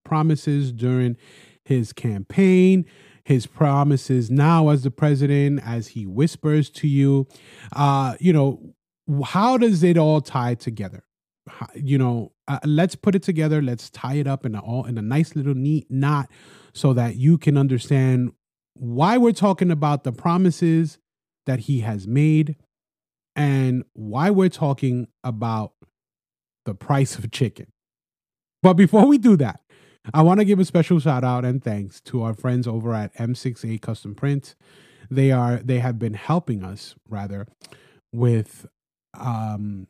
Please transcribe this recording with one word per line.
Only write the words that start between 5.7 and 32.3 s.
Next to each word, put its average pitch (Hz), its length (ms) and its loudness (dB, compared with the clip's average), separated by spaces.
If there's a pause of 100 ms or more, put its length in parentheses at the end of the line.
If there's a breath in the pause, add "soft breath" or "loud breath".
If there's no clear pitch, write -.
he 110 160 -10
whispers 151 640 -2
to - 180 -6
you. 139 400 2 (480 loud breath)
Uh, 139 460 0
you 175 140 4
know, 139 400 0 (320)
w-, 143 180 -4
how 233 320 0
does 220 260 2
it 175 140 4
all 156 240 4
tie 123 340 -4
together? 104 500 -10 (440)
How, - 260 -18
you 139 240 -2
know, 120 340 -2 (140)
uh, 143 180 -6
let's 151 300 0
put 196 200 -2
it 196 80 0
together. 156 400 0
Let's 120 280 -6
tie 131 240 -8
it 143 120 -2
up 135 180 -4
in 113 100 -6
a, 104 60 -8
all 120 240 -6
in 117 140 -8
a 107 40 -6
nice 139 320 -2
little 143 200 -2
neat 143 360 -2
knot 139 400 -2 (420 loud breath)
so 139 200 0
that 120 240 0
you 147 220 4
can 147 180 0
understand 131 760 0 (420)
why 135 420 0
we're 233 160 4
talking 190 380 0
about 147 340 -2
the 131 80 -4
promises 170 880 0 (480)
that 127 140 -4
he 131 200 -2
has 107 260 -6
made 151 500 0 (800)
and 135 580 0
why 123 380 -4
we're 190 180 2
talking 127 600 -2 (160)
about 113 480 -6 (920)
the 104 100 -8
price 139 420 -2
of - 140 -10
chicken. - 360 -6 (960)
But 185 120 8
before 202 320 6
we 285 120 6
do 214 180 6
that, 120 240 -4 (540 loud breath)
I 156 80 6
wanna 185 220 6
give 196 160 2
a 190 40 2
special 170 360 2
shout 127 240 -2
out 123 200 -2
and 123 180 -2
thanks 101 400 -8
to 123 200 -6
our 113 120 -6